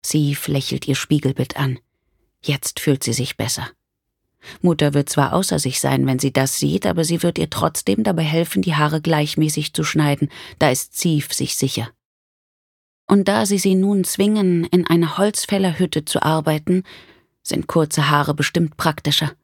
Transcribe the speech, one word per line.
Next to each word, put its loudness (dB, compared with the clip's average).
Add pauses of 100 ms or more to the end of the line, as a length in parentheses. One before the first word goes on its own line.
Sie 0
lächelt -4
ihr 2
Spiegelbild -2
an. -2 (600)
Jetzt -4
fühlt 0
sie -2
sich -4
besser. -6 (920)
Mutter 2
wird 0
zwar 0
außer 0
sich -4
sein, 2
wenn 0
sie 0
das 0
sieht, -2
aber 0
sie 0
wird 0
ihr -2
trotzdem 0
dabei 0
helfen, 0
die 0
Haare 2
gleichmäßig 0
zu -2
schneiden, 2 (280)
da 4
ist -2
Steve 0
sich -4
sicher. -2 (1160)
Und 4
da 2
sie 0
sie 2
nun 2
zwingen, 2
in 2
einer 2
Holzfällerhütte 0
zu -2
arbeiten, 0 (600)
sind -4
kurze 2
Haare 2
bestimmt -2
praktischer. -2 (100)